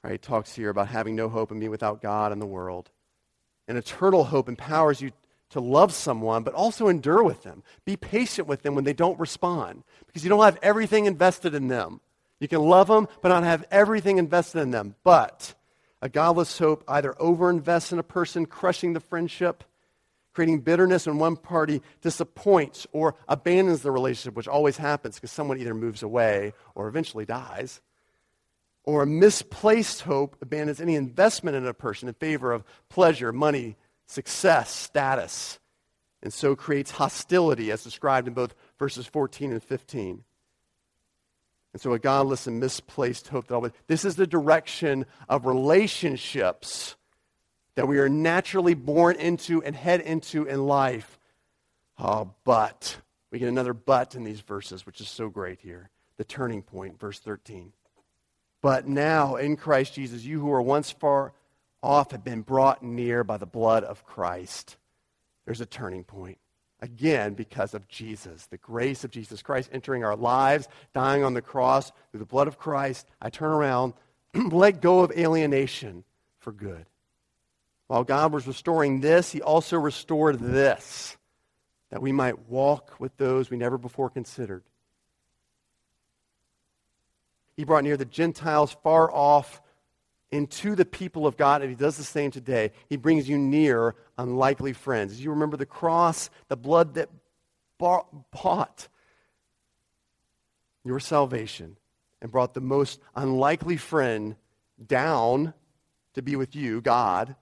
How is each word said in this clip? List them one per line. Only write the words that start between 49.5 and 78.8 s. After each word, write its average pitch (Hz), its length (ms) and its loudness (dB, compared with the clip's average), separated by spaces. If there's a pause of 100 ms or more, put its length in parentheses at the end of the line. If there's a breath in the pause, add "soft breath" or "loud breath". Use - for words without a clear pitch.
and 147 120 -6
head 170 260 2
into 156 440 -4
in 139 200 -2
life. 135 540 0 (800)
Oh, 101 340 -4 (100)
but. 110 540 0 (320)
We 117 100 -10
get 120 80 -4
another 123 260 -2
but 127 420 0
in 123 80 -12
these 107 180 -12
verses, 98 440 -12
which - 140 -20
is 104 80 -14
so 110 220 -10
great 92 300 -12
here. 90 320 -20 (260)
The - 80 -8
turning 117 380 -8
point, 95 360 -16
verse 101 200 -14
thirteen. 101 540 -16 (880)
"But 135 260 0
now 143 500 0
in 147 180 -2
Christ 135 380 0
Jesus, 120 300 -12
you 147 180 -8
who 147 60 -4
were 135 140 2
once 143 300 0
far 139 420 0 (480)
off 139 300 2
have 110 140 -14
been 117 160 -8
brought 131 420 2
near 120 400 -4
by 107 140 -4
the 95 80 -10
blood 113 400 2
of - 180 -14
Christ." 90 720 -10 (720)
There's 113 160 -10
a 117 40 -10
turning 92 380 -12
point. 95 340 -18 (440)
Again, 120 520 -2
because 110 400 -8
of 101 140 -14
Jesus, 104 600 -18
the 92 100 -20
grace 123 460 -6
of 123 80 -12
Jesus 110 300 -16
Christ 131 300 -6
entering 131 320 -8
our 107 120 -2
lives, 131 520 0 (260 soft breath)
dying 135 300 0
on 131 100 0
the 120 80 -4
cross, 131 500 0 (200 soft breath)
through 107 80 -14
the 107 60 -10
blood 139 220 0
of 147 120 -10
Christ, 139 480 -6 (140)
I 113 80 -10
turn 156 220 -4
around, 131 420 0 (220 soft breath)
<clears throat> - 180 -20
let 190 480 4
go 180 180 8
of 180 120 4
alienation 139 920 0 (360)
for 120 120 -12
good. 98 340 -14 (1040)
While 127 160 0
God 143 280 2
was 143 140 -6
restoring 139 560 0